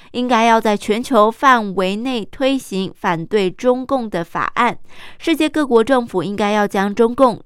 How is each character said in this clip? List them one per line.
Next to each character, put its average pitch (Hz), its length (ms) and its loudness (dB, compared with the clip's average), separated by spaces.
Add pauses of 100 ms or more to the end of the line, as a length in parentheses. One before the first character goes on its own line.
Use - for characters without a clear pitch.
(120)
应 247 160 -4
该 226 160 4
要 226 160 6
在 214 160 0
全 214 260 -2
球 226 300 4
范 226 440 2
围 190 200 0
内 233 300 -4
推 269 320 0
行 220 360 -6
反 165 320 -4
对 196 240 0
中 247 360 0
共 247 240 -2
的 170 160 -4
法 - 300 -6
案， 240 220 0 (420)
世 330 140 -2
界 277 140 0
各 302 180 -2
国 226 160 4
政 240 240 2
府 185 160 -4
应 196 140 -4
该 208 160 0
要 208 160 2
将 202 260 -2
中 233 220 -2
共 247 300 2